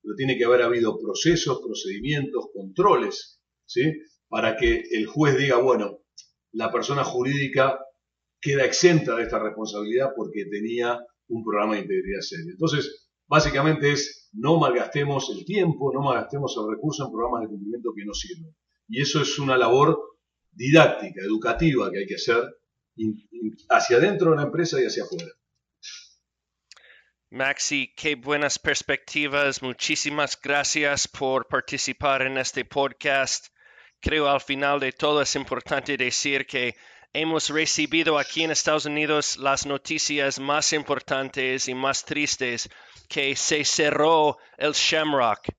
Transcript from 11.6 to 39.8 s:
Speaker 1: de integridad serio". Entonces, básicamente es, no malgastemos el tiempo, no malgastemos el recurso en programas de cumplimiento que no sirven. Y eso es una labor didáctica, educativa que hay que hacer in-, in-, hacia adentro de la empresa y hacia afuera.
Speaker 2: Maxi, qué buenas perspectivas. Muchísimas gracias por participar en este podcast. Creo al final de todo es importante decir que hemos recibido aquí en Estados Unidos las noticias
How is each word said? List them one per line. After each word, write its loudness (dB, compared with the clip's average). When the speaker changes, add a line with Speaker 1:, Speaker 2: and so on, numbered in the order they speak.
Speaker 1:
de -4
integridad -4
serio". -10
Entonces, -2
básicamente 4
es, -4
no 4
malgastemos 0
el -10
tiempo, 0
no -2
malgastemos -2
el -4
recurso -4
en -10
programas -2
de -6
cumplimiento -8
que -12
no -10
sirven. -12
Y -4
eso 0
es -4
una 2
labor 4
didáctica, 4
educativa 2
que -4
hay -4
que -6
hacer 2
in-, -4
in-, -8
hacia 6
adentro 4
de 6
la 0
empresa 0
y 4
hacia -4
afuera. -10
Speaker 2:
Maxi, -2
qué -2
buenas -2
perspectivas. -2
Muchísimas -4
gracias 0
por -2
participar -2
en -2
este -4
podcast. -2
Creo 0
al 2
final 0
de -2
todo 0
es -2
importante -4
decir -2
que -2
hemos -2
recibido 0
aquí -2
en -2
Estados 0
Unidos -2
las -2
noticias -4